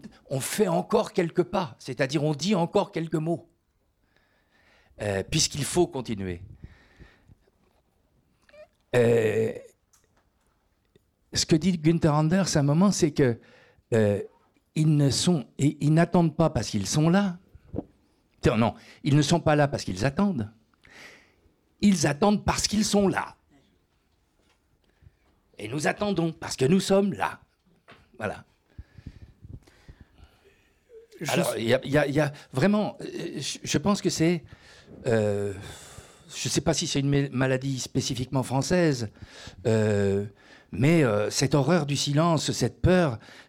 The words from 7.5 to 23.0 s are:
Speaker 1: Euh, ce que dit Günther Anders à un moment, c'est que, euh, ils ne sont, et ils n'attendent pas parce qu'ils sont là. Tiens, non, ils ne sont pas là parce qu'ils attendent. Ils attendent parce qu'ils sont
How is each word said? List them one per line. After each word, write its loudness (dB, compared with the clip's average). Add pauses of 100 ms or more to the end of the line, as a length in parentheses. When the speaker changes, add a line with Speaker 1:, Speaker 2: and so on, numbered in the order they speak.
Speaker 1:
Euh, 2 (1800)
ce -4
que 2
dit 0
Günther 2
Anders 2
à 4
un 2
moment, 4
c'est 0
que, 2 (540)
euh, 2 (520)
ils 2
ne 4
sont, 0 (120)
et 0
ils 2
n'attendent 2
pas 2
parce -4
qu'ils -4
sont 2
là. 0 (1040)
Tiens, 2
non, 2 (280)
ils 2
ne 4
sont 2
pas 2
là 4
parce -6
qu'ils -6
attendent. -2 (1300)
Ils 4
attendent 2
parce -2
qu'ils 0
sont 2